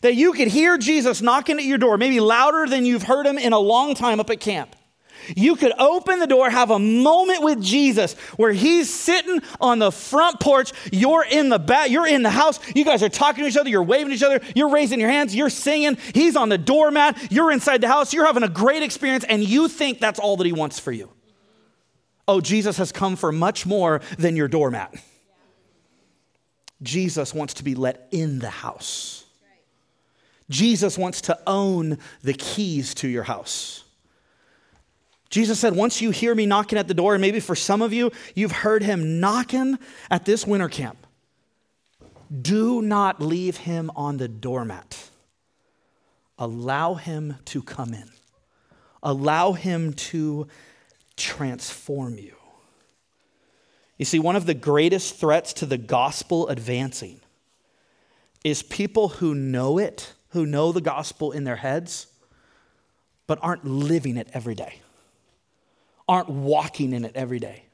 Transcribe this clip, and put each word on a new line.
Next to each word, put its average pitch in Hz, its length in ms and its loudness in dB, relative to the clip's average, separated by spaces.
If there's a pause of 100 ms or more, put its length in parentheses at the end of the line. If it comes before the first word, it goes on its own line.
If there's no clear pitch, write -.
that 247 160 4
you 330 160 6
could 254 160 2
hear 320 280 4
Jesus 247 460 2
knocking 277 360 2
at 294 60 -4
your 269 140 2
door, 220 180 4
maybe 247 240 2
louder 262 460 4
than 254 180 0
you've 240 200 2
heard 269 220 2
him 285 120 0
in 240 140 2
a 220 60 6
long 208 360 4
time 233 240 0
up 214 100 -2
at 226 120 -2
camp. 175 340 -6 (640)
You 254 200 6
could 254 220 4
open 349 400 2
the 339 80 2
door, 262 240 4
have 233 200 2
a 220 100 4
moment 302 640 4
with 294 180 2
Jesus 214 520 2 (220)
where 220 160 4
he's 285 400 2
sitting 349 480 0 (200)
on 240 180 4
the 208 140 2
front 311 480 0
porch, 269 320 4 (180)
you're 269 340 4
in 277 240 2
the 226 120 4
back, 254 300 4
you're 320 180 2
in 285 140 4
the 220 80 4
house, 285 280 4 (160)
you 285 100 4
guys 269 200 4
are 214 40 4
talking 285 360 0
to 294 40 0
each 233 80 0
other, 285 120 2
you're 196 160 2
waving 269 240 2
to 277 60 -2
each 226 80 0
other, 277 180 4 (160)
you're 285 140 4
raising 269 280 2
your 220 120 2
hands, 277 240 0
you're 269 160 2
singing, 294 480 0 (140)
he's 311 220 4
on 247 140 2
the 202 100 2
doormat, 294 720 2
you're 311 220 4
inside 262 300 2
the 233 60 2
house, 277 260 2
you're 311 120 4
having 247 160 4
a 214 60 2
great 240 340 2
experience, 262 460 -2
and 214 160 2
you 269 240 2
think 285 320 -4
that's 220 180 -2
all 202 200 0
that 180 80 0
he 175 60 0
wants 156 280 -6
for - 100 -8
you. 107 200 -10 (1160)
Oh, 196 140 2
Jesus 196 380 -2
has 185 120 -2
come 190 260 -4
for 170 140 -2
much 165 340 -2
more 175 360 0 (180)
than 165 160 0
your 151 140 0
doormat. 123 460 -2 (1900)
Jesus 156 500 -4
wants 151 220 -8
to - 100 -14
be 135 100 -2
let 127 360 -4
in 156 280 -2
the 117 120 -8
house. - 720 -12 (1300)
Jesus 185 480 0
wants 180 240 -6
to - 240 -2
own 190 500 0 (260)
the 135 120 -2
keys 151 600 -6
to 139 120 -6
your 120 140 -4
house. - 600 -10 (1500)
Jesus 220 280 0
said, 220 160 0
"Once 214 280 -2
you 226 80 -2
hear 233 240 -2
me 220 100 0
knocking 208 340 0
at 202 80 -4
the 165 60 -4
door," 180 220 0
and 196 80 0
maybe 202 180 0
for 180 160 -6
some 202 240 -2
of 220 140 -2
you, 240 180 0 (220)
you've 196 180 -2
heard 214 300 0
him 165 380 -2
knocking 254 580 -2 (320)
at 175 160 -2
this 214 200 0
winter 196 220 0
camp, 127 380 -12 (1400)
do 220 400 0
not 202 400 0
leave 180 340 -2
him 165 400 -6
on 143 220 -6
the 127 100 -6
doormat. 113 800 -10 (1300)
Allow 131 580 -6
him 151 400 -10 (100)
to 135 160 -10
come 117 320 -12
in. 104 160 -20 (920)
Allow 151 500 0
him 170 420 -4
to 151 520 -8 (720)
transform 127 1000 -10
you. 101 160 -20 (1600)
You 147 60 -6
see, 165 140 0
one 170 180 0
of 180 80 -4
the 165 80 -2
greatest 151 640 0
threats 160 380 0
to - 100 -8
the 131 140 -4
gospel 139 720 -2
advancing 123 720 -8 (1200)
is 151 180 -4
people 202 460 -2
who 156 260 -4
know 135 440 -4
it, - 340 -8 (200)
who 170 120 -2
know 147 260 0
the 175 120 -4
gospel 147 500 -8
in 143 120 -8
their 123 120 -6
heads, 147 500 -8 (1200)
but 156 140 -4
aren't 170 240 -6
living 139 540 -4
it 113 160 -12
every 117 200 -8
day, - 280 -16 (1200)
aren't 180 220 0
walking 143 640 -2
in 120 140 -6
it 110 80 -12
every 127 240 -8
day 101 360 -14